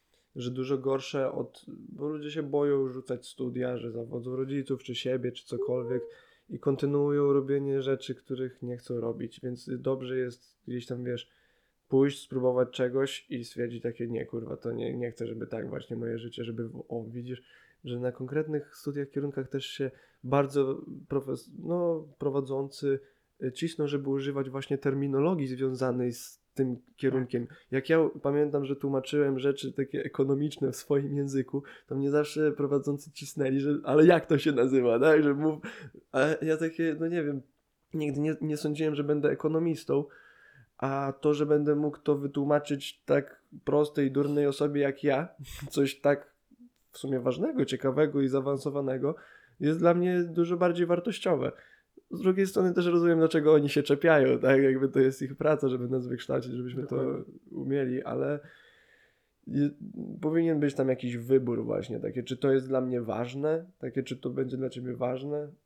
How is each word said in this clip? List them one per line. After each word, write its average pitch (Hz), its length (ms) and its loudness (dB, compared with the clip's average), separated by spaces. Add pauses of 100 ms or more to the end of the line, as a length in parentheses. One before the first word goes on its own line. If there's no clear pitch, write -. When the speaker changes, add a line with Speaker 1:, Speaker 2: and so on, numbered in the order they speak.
(360)
Speaker 1:
że 123 140 -4
dużo 131 280 -2
gorsze 135 540 -2
od... - 360 -8
bo - 400 -10
ludzie 151 220 -6
się 156 120 -4
boją 143 460 2
rzucać 127 380 -8
studia, 123 500 -4
że 117 140 -8
zawodzą 120 460 -8
rodziców, 135 460 -4
czy 123 120 -8
siebie, 123 380 -2
czy - 140 -18
cokolwiek 123 560 -2 (480)
i - 80 -10
kontynuują 143 720 2
robienie 139 500 2
rzeczy, 131 320 -2
których 127 480 -8
nie 123 140 -8
chcą 120 240 -6
robić, 117 420 -6
więc 123 360 -8
dobrze 131 400 -4
jest 123 380 -8 (120)
gdzieś 123 180 -8
tam, 123 180 -6
wiesz, 123 260 -6 (580)
pójść, 139 340 4
spróbować 127 480 0
czegoś 131 600 -2
i 120 140 -6
stwierdzić 117 380 -6
takie, 120 260 -6
nie, 117 180 -4
kurwa, - 300 -8
to 117 160 -8
nie, 117 240 -4
nie 120 140 -6
chcę, 113 160 -8
żeby 113 200 -8
tak 110 220 -8
właśnie - 280 -8
moje 117 220 -6
życie, 117 260 -10
żeby, 117 240 -8
w-, - 200 -14
o, 113 200 -8
widzisz, 123 340 -10 (420)
że 123 160 -6
na 123 120 -2
konkretnych 147 640 -4
studiach, 139 340 -6
kierunkach 139 380 -4
też 135 180 -6
się 135 240 -6 (340)
bardzo 135 580 2 (260)
profes-, 135 500 -4
no, 165 500 -2 (100)
prowadzący, 139 840 -2 (420)
y, 131 100 -4
cisną, 160 340 -4
żeby 139 240 -2
używać 139 400 -2
właśnie 135 280 -4
terminologii 139 680 0
związanej 127 640 -2
z - 280 -14 (140)
tym 127 220 0 (200)
kierunkiem. 127 500 0
Speaker 2:
Tak. - 100 -20 (140)
Speaker 1:
Jak 131 200 -2
ja 160 180 6 (140)
pamiętam, 147 420 2
że 139 120 -2
tłumaczyłem 139 600 0
rzeczy 135 340 0
takie 139 320 -4
ekonomiczne 139 680 0
w - 40 -8
swoim 143 400 -2
języku, 139 460 -2 (240)
to 131 80 -8
mnie 139 160 0
zawsze 147 420 2
prowadzący 143 600 -2
cisnęli, 139 480 -2
że, 143 240 0
ale 151 220 8
jak 170 200 8
to 147 120 4
się 151 140 2
nazywa, 123 480 4
tak, 156 220 8
że 143 120 4
mów, 151 240 0 (540)
a 135 140 4 (160)
ja 160 140 2
takie, 160 440 -2
no 165 60 0
nie 170 180 0
wiem, 143 180 -4 (520)
nigdy 147 260 -2
nie, 156 200 0
nie 151 160 -2
sądziłem, 151 380 -2
że 143 100 -2
będę 147 260 2
ekonomistą, 156 760 0 (720)
a 139 420 -4
to, 147 140 4
że 147 120 2
będę 147 300 4
mógł 147 220 -2
to 147 200 2
wytłumaczyć 143 840 -2
tak 143 380 0 (220)
prostej, 147 480 2
durnej 143 340 2
osobie 143 340 0
jak 139 240 0
ja, 143 240 2 (180)
<laughs> - 240 -14
coś 139 300 0
tak 143 320 2 (580)
w - 80 -20
sumie 135 220 -2
ważnego, 196 440 0
ciekawego 143 560 2
i 135 80 2
zaawansowanego, 139 840 -2 (460)
jest 156 180 2
dla 170 160 6
mnie 175 280 2
dużo 170 340 0
bardziej 175 300 4
wartościowe. 175 680 0 (580)
Z - 100 -8
drugiej 190 260 4
strony 180 280 2
też 175 120 2
rozumiem, 170 320 6
dlaczego 160 360 6
oni 147 140 6
się 143 140 2
czepiają, 143 560 6
tak? 135 240 6
Jakby 135 260 4
to 135 120 2
jest 131 220 4
ich 135 140 -6
praca, 147 320 2
żeby 123 200 -2
nas 127 180 -2
wykształcić, 127 460 -4
żebyśmy 127 340 -6
to 139 100 -4
Speaker 2:
Dokładnie. 131 280 -2 (260)
Speaker 1:
umieli, 135 520 -2
ale 135 380 -4 (1080)
je-, 143 240 0 (500)
powinien 160 400 2
być 143 140 0
tam 131 140 2
jakiś 123 280 -2
wybór 117 480 2
właśnie, 110 360 -4
takie, 120 220 -6
czy 123 140 -8
to 135 160 2
jest 131 160 2
dla 131 120 0
mnie 127 200 -2
ważne, 131 640 -4 (140)
takie, 131 240 -4
czy 131 140 -8
to 131 140 -8
będzie 131 260 -4
dla 131 140 -4
ciebie 127 260 -8
ważne, 139 520 -4 (180)